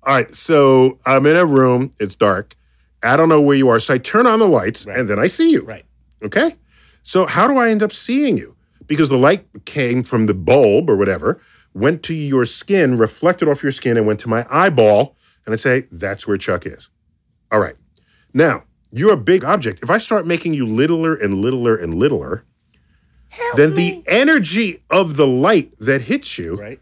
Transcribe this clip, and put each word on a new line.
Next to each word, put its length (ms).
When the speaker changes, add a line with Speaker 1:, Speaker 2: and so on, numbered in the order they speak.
Speaker 1:
all 120
right, 200
so 680
I'm 200
in 100
a 100
room, 540
it's 160
dark. 400
I 120
don't 140
know 120
where 140
you 140
are, 100
so 140
I 60
turn 280
on 120
the 80
lights 380
Speaker 2:
Right. 120
Speaker 1:
and 100
then 120
I 80
see 240
you. 100
Speaker 2:
Right. 240
Speaker 1:
Okay? 320
So 220
how 220
do 100
I 120
end 140
up 100
seeing 440
you? 180
Because 240
the 80
light 280
came 380
from 220
the 80
bulb 560
or 80
whatever, 420
went 300
to 100
your 320
skin, 520
reflected 500
off 160
your 80
skin, 260
and 100
went 140
to 80
my 200
eyeball, 680
and 80
I'd 80
say, 300
"That's 360
where 100
Chuck 280
is." 240
All 80
right. 160
Now, 300
you're 220
a 40
big 260
object. 400
If 60
I 100
start 260
making 280
you 120
littler 500
and 260
littler 340
and 200
littler, 480
Speaker 2:
Help 280
Speaker 1:
then 180
Speaker 2:
me. 300
Speaker 1:
the 60
energy 800
of 280
the 100
light 520
that 240
hits 360
you 160
Speaker 2:
Right. 260